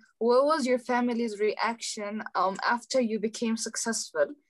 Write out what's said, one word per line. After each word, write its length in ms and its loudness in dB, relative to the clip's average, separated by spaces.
What 260 6
was 220 2
your 140 2
family's 580 0
reaction, 880 -4
um, 220 0
after 320 0
you 200 0
became 360 -2
successful? 680 -2